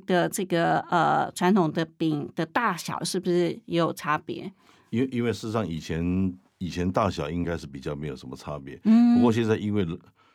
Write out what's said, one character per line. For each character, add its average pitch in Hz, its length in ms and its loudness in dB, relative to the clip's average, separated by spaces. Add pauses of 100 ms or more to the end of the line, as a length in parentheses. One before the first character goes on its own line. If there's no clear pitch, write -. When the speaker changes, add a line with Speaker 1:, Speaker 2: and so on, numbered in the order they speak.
Speaker 1:
的 170 220 2
这 185 160 -4
个， 165 340 2 (120)
呃， 151 420 2
传 180 200 2
统 170 200 4
的 165 120 -2 (120)
饼 151 400 -2
的 160 100 -2
大 214 300 -2
小 - 260 -8
是 165 160 -4
不 175 100 -4
是 175 220 2 (160)
也 170 120 -2
有 165 140 0
差 151 260 -4
别？ - 340 -10 (380)
Speaker 2:
因 113 100 -2
为， 131 100 0
因 120 140 -2
为 117 80 0
事 101 140 -6
实 110 60 -6
上 110 140 -2
以 80 120 -6
前， 90 580 -2 (220)
以 90 100 -6
前 87 220 -2
大 104 180 2
小 73 220 -4
应 87 140 -2
该 85 120 -4
是 71 120 -10
比 69 100 -14
较 73 160 -8
没 73 140 -8
有 65 80 -10
什 65 120 -16
么 65 80 -12
差 71 220 -12
别。 67 240 -16
Speaker 1:
嗯。 233 320 6
Speaker 2:
不 240 80 6
过 120 80 6
现 117 160 2
在 110 100 4
因 104 160 -2
为 101 140 2 (480)